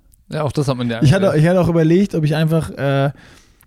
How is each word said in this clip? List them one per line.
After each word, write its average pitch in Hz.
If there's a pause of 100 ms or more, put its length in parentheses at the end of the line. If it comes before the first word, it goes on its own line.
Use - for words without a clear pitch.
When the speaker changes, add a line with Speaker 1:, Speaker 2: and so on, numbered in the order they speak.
(300)
Speaker 1:
Ja, 151
auch 139
das 143
hat 131
man 123
ja 117
Speaker 2:
Ich 135
hatte, 190
Speaker 1:
angesehen. 156
Speaker 2:
ich 165
hatte 185
auch 160
überlegt, 170
ob 165
ich 151
einfach, 156
äh, 139 (560)